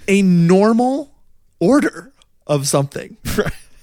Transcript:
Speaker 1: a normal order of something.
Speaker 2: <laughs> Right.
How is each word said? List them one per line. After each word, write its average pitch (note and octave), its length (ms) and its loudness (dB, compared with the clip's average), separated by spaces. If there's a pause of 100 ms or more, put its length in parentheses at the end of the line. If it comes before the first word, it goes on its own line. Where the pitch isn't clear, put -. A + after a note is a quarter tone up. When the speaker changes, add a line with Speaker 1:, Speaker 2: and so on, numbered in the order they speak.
Speaker 1:
a G3+ 140 2
normal G#3 920 2 (460)
order B3 540 0 (320)
of C#3+ 220 -4
something. C#3+ 540 -4
Speaker 2:
<laughs> - 60 -10 (100)
Right. - 160 -4 (300)